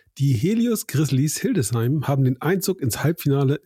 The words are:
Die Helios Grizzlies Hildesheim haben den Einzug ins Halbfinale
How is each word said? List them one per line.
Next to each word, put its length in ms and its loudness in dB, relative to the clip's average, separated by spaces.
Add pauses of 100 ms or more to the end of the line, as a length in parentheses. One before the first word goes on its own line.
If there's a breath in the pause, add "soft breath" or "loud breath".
(180 loud breath)
Die 160 2
Helios 520 0
Grizzlies 520 0
Hildesheim 680 -2
haben 180 2
den 180 0
Einzug 400 0
ins 200 -4
Halbfinale 640 0